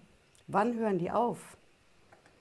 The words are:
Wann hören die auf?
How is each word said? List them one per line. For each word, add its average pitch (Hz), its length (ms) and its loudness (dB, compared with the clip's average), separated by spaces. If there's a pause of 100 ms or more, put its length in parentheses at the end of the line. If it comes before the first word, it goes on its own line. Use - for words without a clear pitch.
(480)
Wann 208 260 2
hören 214 240 0
die 175 140 -2
auf? 226 440 -2 (840)